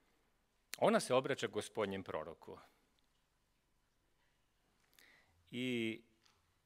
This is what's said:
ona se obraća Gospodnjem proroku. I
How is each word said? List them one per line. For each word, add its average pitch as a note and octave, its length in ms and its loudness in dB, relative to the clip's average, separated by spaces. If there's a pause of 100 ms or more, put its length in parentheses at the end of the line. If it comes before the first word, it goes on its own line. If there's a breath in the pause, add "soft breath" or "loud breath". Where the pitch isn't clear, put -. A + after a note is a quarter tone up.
(800)
ona E3+ 180 6
se B2+ 140 -2
obraća C3 340 2
Gospodnjem G2+ 560 -2
proroku. E2 540 -8 (3000 soft breath)
I A#2+ 480 0 (680)